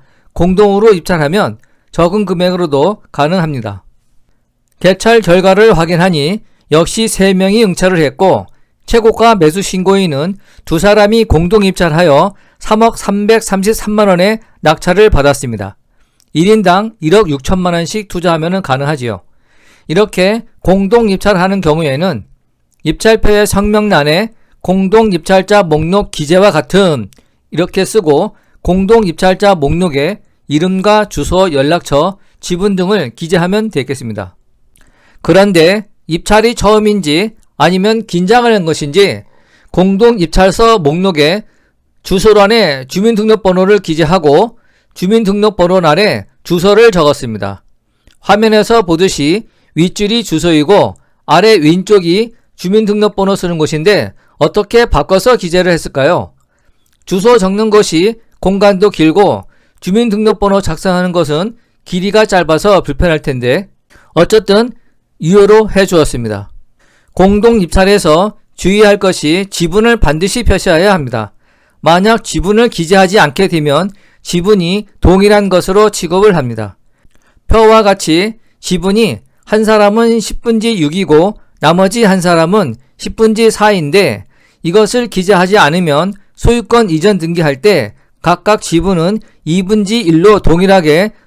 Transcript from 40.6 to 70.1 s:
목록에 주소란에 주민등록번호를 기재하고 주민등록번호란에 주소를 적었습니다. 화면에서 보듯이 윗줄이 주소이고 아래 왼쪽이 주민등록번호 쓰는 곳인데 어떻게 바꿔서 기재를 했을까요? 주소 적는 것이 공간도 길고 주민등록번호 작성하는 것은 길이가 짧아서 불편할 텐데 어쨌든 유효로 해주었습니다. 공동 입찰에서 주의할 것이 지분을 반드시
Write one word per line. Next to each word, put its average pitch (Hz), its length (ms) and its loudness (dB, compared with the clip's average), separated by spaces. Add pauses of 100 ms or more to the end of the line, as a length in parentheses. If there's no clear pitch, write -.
목록에 170 640 -2 (580)
주소란에 196 840 2
주민등록번호를 202 920 0
기재하고 165 800 0 (360)
주민등록번호란에 185 1300 0 (160)
주소를 202 480 2
적었습니다. 117 720 -4 (560)
화면에서 214 640 0
보듯이 165 640 -2 (280)
윗줄이 202 500 -2
주소이고 156 720 0 (320)
아래 190 280 4
왼쪽이 180 760 0 (240)
주민등록번호 202 800 -2
쓰는 175 220 -6
곳인데 151 560 -2 (240)
어떻게 208 480 0
바꿔서 240 500 0
기재를 180 340 -2
했을까요? 143 600 -2 (720)
주소 220 340 2
적는 202 320 -2
것이 202 460 0 (240)
공간도 196 500 0
길고 156 540 0 (360)
주민등록번호 208 800 0
작성하는 180 520 -4
것은 170 440 -4 (280)
길이가 202 400 -2
짧아서 175 560 0
불편할 156 400 -2
텐데 135 480 -4 (460)
어쨌든 202 560 2 (500)
유효로 202 500 4
해주었습니다. 139 800 -2 (640)
공동 208 480 2
입찰에서 190 800 0 (180)
주의할 202 420 2
것이 185 520 -2
지분을 214 480 0
반드시 175 440 -2